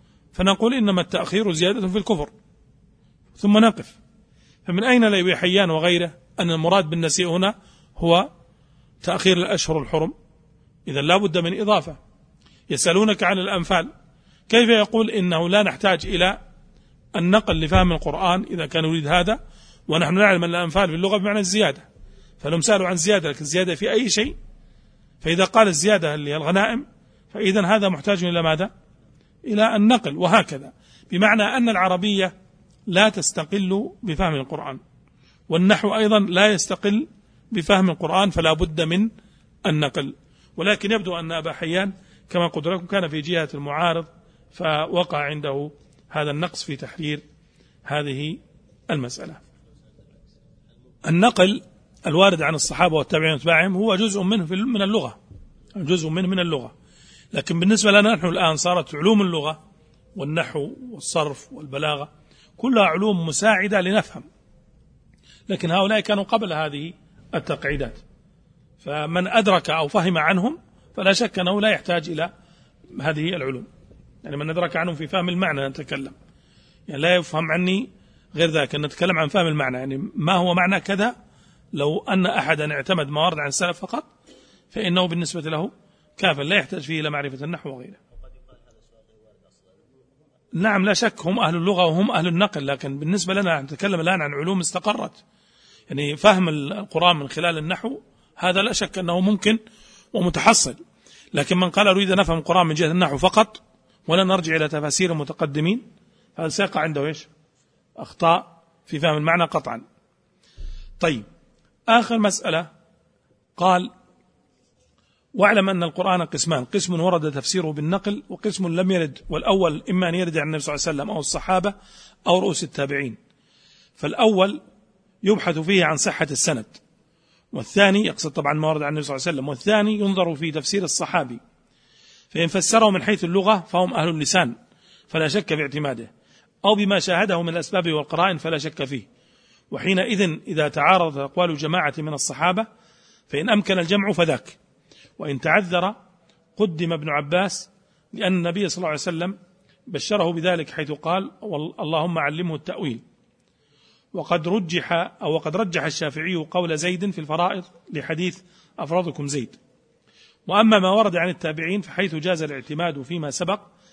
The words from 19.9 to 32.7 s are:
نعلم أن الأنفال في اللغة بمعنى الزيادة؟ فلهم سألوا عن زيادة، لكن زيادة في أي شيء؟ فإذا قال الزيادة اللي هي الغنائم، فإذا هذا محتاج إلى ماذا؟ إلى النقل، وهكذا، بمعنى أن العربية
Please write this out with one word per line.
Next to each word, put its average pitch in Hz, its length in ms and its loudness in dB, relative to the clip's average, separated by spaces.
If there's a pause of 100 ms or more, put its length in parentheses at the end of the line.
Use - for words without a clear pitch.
نعلم 190 300 4
أن 170 60 0
الأنفال 175 380 0
في 156 60 -4
اللغة 190 220 0
بمعنى 208 220 -2
الزيادة؟ 190 500 0 (500)
فلهم 160 220 -2
سألوا 190 260 2
عن 180 100 -2
زيادة، 170 320 2
لكن 143 160 -8
زيادة 175 300 0
في 202 160 -4
أي 240 180 0
شيء؟ 220 280 -2 (840)
فإذا 170 240 2
قال 220 240 6
الزيادة 165 460 2
اللي 147 160 -6
هي 147 60 -2
الغنائم، 196 500 0 (480)
فإذا 196 320 0
هذا 202 220 2
محتاج 180 360 -2
إلى 175 180 0
ماذا؟ 160 280 0 (760)
إلى 220 320 2
النقل، 208 400 4
وهكذا، 165 560 2 (380)
بمعنى 208 320 4
أن 233 260 2
العربية 185 640 0 (520)